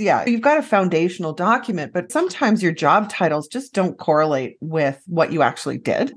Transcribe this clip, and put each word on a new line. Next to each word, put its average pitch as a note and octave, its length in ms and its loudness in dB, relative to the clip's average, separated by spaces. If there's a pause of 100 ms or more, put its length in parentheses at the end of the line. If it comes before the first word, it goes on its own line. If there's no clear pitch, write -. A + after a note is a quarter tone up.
Yeah, E3 260 2
you've A#3 140 0
got D4 160 4
a D4 60 0
foundational F3 720 0
document, F#3+ 580 -2
but - 180 -4
sometimes C#4 520 0
your E3 100 2
job E3+ 380 2
titles D3+ 360 -2
just - 280 -12
don't F#3 240 -2
correlate D3+ 640 0
with D3+ 460 -2
what E3 240 0
you D#3 120 0
actually B2 360 -2
did. - 380 -2